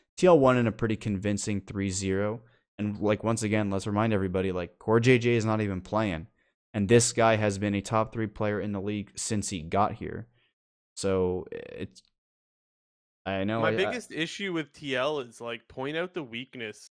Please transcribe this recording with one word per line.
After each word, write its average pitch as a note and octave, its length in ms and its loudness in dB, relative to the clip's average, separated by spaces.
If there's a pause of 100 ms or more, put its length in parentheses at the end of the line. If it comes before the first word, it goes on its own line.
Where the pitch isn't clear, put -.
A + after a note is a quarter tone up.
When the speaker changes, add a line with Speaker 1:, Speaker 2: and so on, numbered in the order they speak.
(180)
Speaker 1:
T F3+ 100 6
L F3 100 10
won C3 200 6
in A#2 100 4
a G#2+ 40 0
pretty A2 260 -2
convincing G2+ 640 -2
three G2 280 -4
zero. G2 520 -2 (360)
And, G#2 220 -4
like, G#2 240 2
once A2+ 180 0
again, G#2+ 300 0
let's G2 160 -2
remind G#2+ 260 2
everybody, F#2+ 380 0
like, F2 260 -6
Core A2 220 4
J B2 180 6
J A#2+ 180 2
is G#2+ 100 2
not A2 160 2
even F#2+ 200 -2
playing, F#2+ 460 -2 (460)
and G2+ 140 0
this A#2 240 6
guy A2+ 260 4
has G#2 200 2
been G2+ 160 -2
a G2+ 80 0
top A2 320 -2
three A2 140 -4
player G#2 340 -4
in G#2 100 -6
the G2 100 -4
league G#2 340 -6
since - 340 -4
he F2 140 -6
got G2 300 2
here. D#2 340 -10 (680)
So F#2 560 0
it's, - 520 -12 (1200)
I F#2+ 200 -2
know A2+ 160 -2
Speaker 2:
My - 80 0
Speaker 1:
I, - 20 0
I A2 40 -2
Speaker 2:
biggest G#3+ 360 -4
issue F3 420 -6
with D#3 200 -6
T C#3 220 -6
L C#3+ 260 -2
is, A2+ 200 -14
like, A#2 260 -12
point C#3+ 300 -8
out F3+ 160 -6
the F3+ 100 -6
weakness, A#2 720 -12